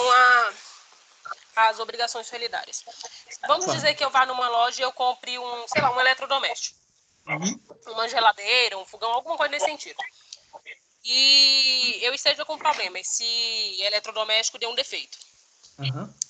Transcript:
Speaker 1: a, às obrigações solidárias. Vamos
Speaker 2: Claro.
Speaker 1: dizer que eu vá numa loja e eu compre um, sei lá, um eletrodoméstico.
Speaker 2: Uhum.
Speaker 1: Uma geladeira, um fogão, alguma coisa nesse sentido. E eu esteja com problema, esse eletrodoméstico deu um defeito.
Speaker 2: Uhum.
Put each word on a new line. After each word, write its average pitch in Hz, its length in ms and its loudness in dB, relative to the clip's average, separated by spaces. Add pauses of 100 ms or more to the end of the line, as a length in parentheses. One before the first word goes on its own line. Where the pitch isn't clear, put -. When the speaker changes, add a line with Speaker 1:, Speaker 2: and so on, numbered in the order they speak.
(120)
Speaker 1:
a, 247 400 8 (1160)
às 214 120 -4
obrigações 226 460 -6
solidárias. 233 580 -8 (640)
Vamos 330 180 4
Speaker 2:
Claro. 349 160 0
Speaker 1:
dizer 294 140 4
que 294 100 -2
eu 269 60 2
vá 262 160 4
numa 254 220 -2
loja 240 320 2
e 262 40 -2
eu 254 80 0
compre 247 460 -2
um, 240 300 -8
sei 302 140 0
lá, 254 120 2
um 254 60 0
eletrodoméstico. 262 800 0 (480)
Speaker 2:
Uhum. 160 340 -4 (320)
Speaker 1:
Uma 226 160 -4
geladeira, 226 720 2
um 190 60 -12
fogão, 214 280 -6
alguma 269 240 -2
coisa 294 140 0
nesse 294 160 -2
sentido. 302 300 -8 (1080)
E 262 1000 4
eu 240 120 0
esteja 294 300 -2
com 302 140 -8
problema, 208 400 -2
esse 226 840 -6
eletrodoméstico 214 760 -2
deu 233 120 -6
um 240 40 -8
defeito. 208 420 -8 (600)
Speaker 2:
Uhum. 139 340 -6 (180)